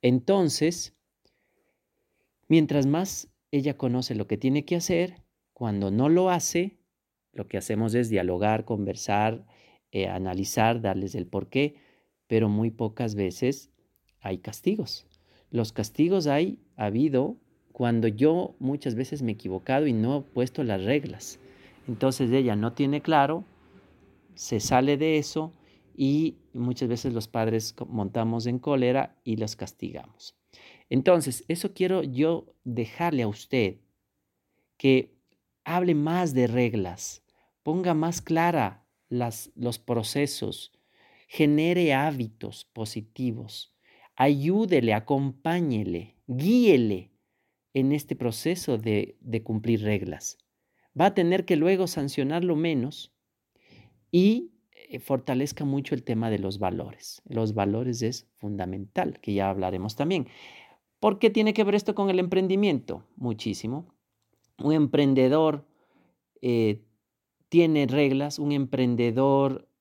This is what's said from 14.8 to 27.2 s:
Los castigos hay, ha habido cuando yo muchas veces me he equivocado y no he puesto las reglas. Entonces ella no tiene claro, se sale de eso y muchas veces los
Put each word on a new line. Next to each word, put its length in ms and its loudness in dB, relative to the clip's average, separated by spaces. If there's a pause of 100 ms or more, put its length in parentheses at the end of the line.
Los 240 -4
castigos 540 0
hay, 320 0 (180)
ha 80 -4
habido 500 0 (380)
cuando 340 0
yo 500 0
muchas 380 -4
veces 260 -6
me 120 -2
he 20 -4
equivocado 500 -2
y 60 2
no 280 0
he 20 -8
puesto 420 -4
las 220 -2
reglas. 540 -4 (500)
Entonces 420 0
ella 240 2
no 160 0
tiene 300 0
claro, 420 2 (880)
se 280 -4
sale 340 2
de 220 2
eso 340 -4 (420)
y 440 0 (160)
muchas 340 -4
veces 260 -4
los 140 -6